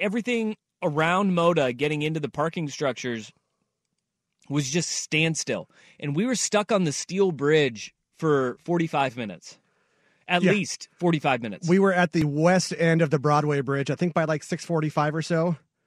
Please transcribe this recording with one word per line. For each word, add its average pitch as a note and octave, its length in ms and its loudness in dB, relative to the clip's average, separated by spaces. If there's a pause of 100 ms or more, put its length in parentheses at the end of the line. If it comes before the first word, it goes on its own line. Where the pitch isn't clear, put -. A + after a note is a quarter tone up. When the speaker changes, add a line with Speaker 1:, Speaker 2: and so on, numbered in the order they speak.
Speaker 1:
everything A3 560 -2 (260)
around F3+ 500 2
Moda E3 440 2
getting D3 240 -2
into D#3 200 -2
the C3+ 100 -6
parking D#3+ 400 -4
structures B2 600 -6 (1160)
was C#3 220 -2
just D#3+ 180 -2
standstill. D#3 800 -2 (320)
And C#3+ 160 -4
we G3 80 0
were B3+ 100 0
stuck G#3 380 -2
on F#3+ 120 2
the D3 80 0
steel F#3+ 380 -2
bridge C#3+ 640 0 (220)
for C3+ 480 2
forty-five D#3+ 500 0
minutes. G#2+ 440 -10 (680)
At F3+ 160 0
Speaker 2:
Yeah. F#3+ 100 6
Speaker 1:
least - 360 -4 (100)
forty-five D3 440 2
minutes. A2+ 260 -6
Speaker 2:
We F#3 100 6
were G3 140 4
at F3 200 2
the D#3+ 120 2
west D#3+ 540 2
end E3 240 4
of D3 80 0
the D#3 80 2
Broadway D3 420 2
Bridge, C#3 300 -2
I C3+ 60 -2
think F3 180 -2
by, E3 100 0
like, D#3 180 -2
six - 220 -8
forty-five D3+ 500 0
or D#3+ 60 -4
so. E3 360 0 (300)